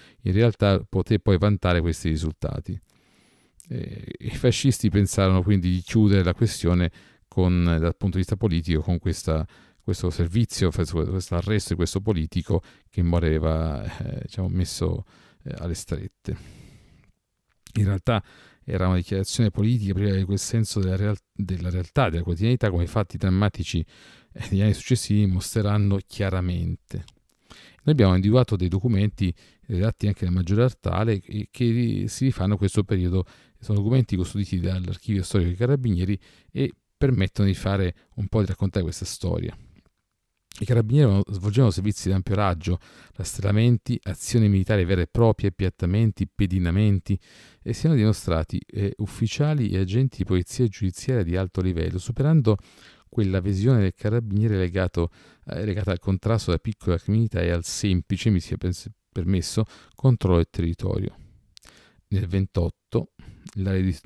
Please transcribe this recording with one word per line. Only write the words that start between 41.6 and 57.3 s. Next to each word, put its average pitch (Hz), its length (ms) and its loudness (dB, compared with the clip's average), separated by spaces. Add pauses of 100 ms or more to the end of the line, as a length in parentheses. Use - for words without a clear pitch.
servizi 95 380 -2
di 95 40 0
ampio 95 220 -2
raggio, 90 440 -2 (360)
rastrellamenti, 110 880 0
azioni 104 460 0
militari 98 340 2
vere 87 200 0
e 80 40 -4
proprie, 110 420 2
appiattamenti, 95 760 0
pedinamenti, 95 880 0 (460)
e 117 100 -4
si - 120 -6
erano 156 140 4
dimostrati, 95 680 0
eh, 98 300 -4
ufficiali 127 720 -2
e 90 100 -2
agenti 107 380 0
di - 80 -4
polizia 92 420 0
giudiziaria 104 560 -2
di 85 140 -2
alto 95 240 -2
livello, 87 360 -2
superando 120 600 2 (500)
quella 95 320 0
visione 101 400 2
del 95 160 2
carabiniere 107 640 0
legato, 90 520 0 (360)
eh, - 200 -8
legata 98 260 -2
al 92 80 -2
contrasto 98 500 0
alla 85 100 2
piccola 95 380 -2
criminalità 107 440 0